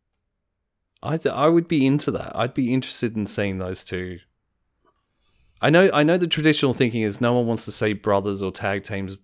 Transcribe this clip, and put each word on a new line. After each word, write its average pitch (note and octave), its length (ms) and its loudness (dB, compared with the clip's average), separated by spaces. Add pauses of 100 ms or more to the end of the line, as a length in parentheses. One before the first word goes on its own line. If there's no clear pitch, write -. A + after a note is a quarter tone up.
(1040)
I D3 140 -2
th-, D3 180 -2
I C#3+ 140 2
would E3+ 180 4
be D3 180 2
into C#3+ 280 2
that. - 240 -6
I'd B2 180 -4
be B2+ 180 0
interested B2 440 -2
in G#2 100 -2
seeing G2 320 -4
those F#2 240 -6
two. F2+ 380 -8 (1400)
I C3+ 100 2
know, F3+ 220 6
I D3 120 4
know E3 120 4
the F3 120 0
traditional D3+ 440 2
thinking A#2 300 0
is G#2 180 -2
no A#2+ 120 2
one B2 160 2
wants A2+ 160 -2
to - 80 -6
see G#2+ 200 0
brothers G2 500 0
or F#2 100 -4
tag G2+ 320 -4
teams G2 400 -8